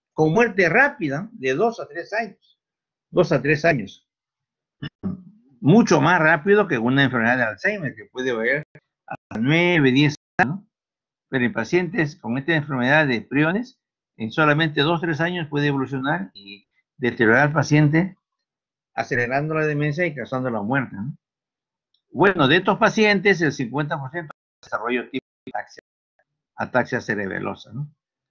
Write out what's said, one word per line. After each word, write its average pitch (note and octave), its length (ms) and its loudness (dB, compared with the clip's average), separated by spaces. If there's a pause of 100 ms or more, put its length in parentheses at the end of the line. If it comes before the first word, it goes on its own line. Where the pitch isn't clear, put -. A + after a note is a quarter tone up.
(140)
con D#3 180 2
muerte G3 380 2
rápida G#3 640 0
de C3 200 -2
dos A3 280 0
a C3+ 60 -12
tres E3+ 260 -12
años, G#3 460 -10 (500)
dos F3 220 0
a C#3 100 2
tres D3 240 0
años. B2+ 420 -2 (1500)
Mucho F3 400 6
más E3 220 2
rápido E3 460 4
que D#3 100 -2
una B2+ 260 2
enfermedad A#2+ 340 0
de B2 60 0
Alzheimer, B2+ 520 -4
que G#2+ 100 -20
puede B2+ 260 -6
variar B2 320 -2 (420)
hasta - 340 -12
nueve, D#3 520 4
diez C#3+ 240 2 (220)
años, E3 180 0
¿no? - 120 -16 (640)
Pero C3 140 0
en A#2 80 0
pacientes D#3 640 -2
con A#2 220 -8
esta D#3+ 180 -2
enfermedad C#3+ 500 2
de A#2+ 160 0
priones, E3 600 -2 (340)
en A2 160 -8
solamente D3+ 500 2
dos, D#3+ 200 0
tres E3 180 -4
años E3+ 300 -4
puede D3 180 -2
evolucionar C#3 680 -4
y G2+ 360 -20 (260)
deteriorar A#2 520 2
al D3 60 -2
paciente, D3+ 640 2 (800)
acelerando C3+ 580 -4
la D#3 120 -2
demencia D3+ 400 -2
y D#3 100 -6
causando B2+ 340 -6
la A2+ 120 -4
muerte, A2 340 -2
¿no? A2 220 -10 (920)
Bueno, E3+ 380 2
de D3 80 4
estos F#3+ 220 0
pacientes, G3+ 640 2
el D3+ 100 2
cincuenta D3 480 -6
por C3+ 100 -12
ciento D#3+ 240 -12 (300)
desarrolla A#2 460 -6
tipo C3 160 -8 (200)
de C3 80 -14
ataxia, - 300 -12 (720)
ataxia A#2+ 460 -2
cerebelosa, G2 720 -6
¿no? D3 200 -10 (380)